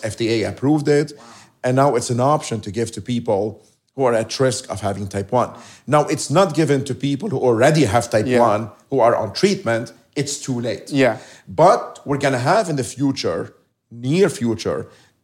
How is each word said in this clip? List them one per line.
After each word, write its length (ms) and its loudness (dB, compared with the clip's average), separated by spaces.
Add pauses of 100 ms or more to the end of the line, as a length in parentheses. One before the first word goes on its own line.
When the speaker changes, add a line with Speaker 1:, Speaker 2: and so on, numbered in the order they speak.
Speaker 1:
F 140 -6
D 260 0
A 60 -2
approved 380 0
it. 300 2
Speaker 2:
Wow. 60 -20 (400)
Speaker 1:
And 120 0
now 200 4
it's 140 -2
an 100 0
option 420 0
to 100 -10
give 200 -4
to 100 -12
people 600 -2 (340)
who 80 0
are 100 4
at 260 -2
risk 300 0
of 120 -6
having 260 -4
type 240 -6
one. 180 2 (380)
Now, 180 4
it's 240 -4
not 240 4
given 320 0
to 100 -6
people 340 -4
who 100 -4
already 460 4
have 240 0
type 180 0
Speaker 2:
Yeah. 120 2
Speaker 1:
one, 300 2 (200)
who 120 -2
are 140 4
on 180 -4
treatment. 580 0 (240)
It's 220 -4
too 240 -6
late. 300 -8
Speaker 2:
Yeah. 260 2 (300)
Speaker 1:
But 580 2
we're 120 -2
gonna 220 0
have 300 0
in 80 -2
the 80 -2
future, 680 -4 (380)
near 380 2
future, 580 -4 (360)